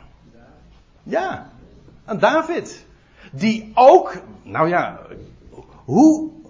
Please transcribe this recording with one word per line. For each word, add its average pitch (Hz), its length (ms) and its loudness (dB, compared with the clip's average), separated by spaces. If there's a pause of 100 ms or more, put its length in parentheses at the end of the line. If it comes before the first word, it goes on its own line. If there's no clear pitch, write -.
(1040)
Ja, - 460 -8 (560)
aan 208 140 -8
David. 302 680 -2 (460)
Die 220 420 -4
ook, 277 400 6 (300)
nou 139 240 -2
ja, 147 320 -4 (680)
hoe, 294 600 0 (200)